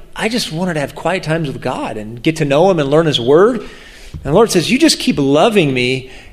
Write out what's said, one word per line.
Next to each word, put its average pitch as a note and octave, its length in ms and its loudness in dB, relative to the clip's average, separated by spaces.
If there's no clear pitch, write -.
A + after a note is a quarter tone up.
I G#3 120 -4
just A3+ 220 -4
wanted E3+ 240 -4
to D#3 60 -4
have C3 140 -8
quiet F3+ 280 -4
times D#3 240 -2
with A#2+ 140 -8
God C3 360 -6
and A2 260 -12
get D#3+ 140 0
to D#3+ 80 -2
know D3+ 260 4
him F3+ 80 0
and C#3 120 -2
learn D#3+ 160 4
his C3+ 140 0
word. E3+ 400 4
And - 640 -18
the C3+ 100 -4
Lord G#3 180 4
says, D#3 200 0
"You B3 80 2
just D#4+ 200 2
keep - 200 -2
loving D3+ 540 2
me B2+ 380 -2